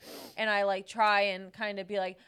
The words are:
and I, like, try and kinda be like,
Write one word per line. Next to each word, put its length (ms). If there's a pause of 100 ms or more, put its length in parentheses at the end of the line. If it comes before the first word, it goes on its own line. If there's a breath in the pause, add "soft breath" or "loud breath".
(360 loud breath)
and 140
I, 140
like, 220
try 360
and 280
kinda 360
be 100
like, 300